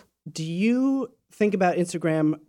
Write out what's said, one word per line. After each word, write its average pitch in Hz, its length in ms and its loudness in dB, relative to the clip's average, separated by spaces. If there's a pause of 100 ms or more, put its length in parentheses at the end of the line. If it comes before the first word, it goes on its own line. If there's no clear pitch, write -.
(300)
Do 160 140 -8
you 247 680 0 (200)
think 208 220 0
about 180 220 2
Instagram 160 600 0 (100)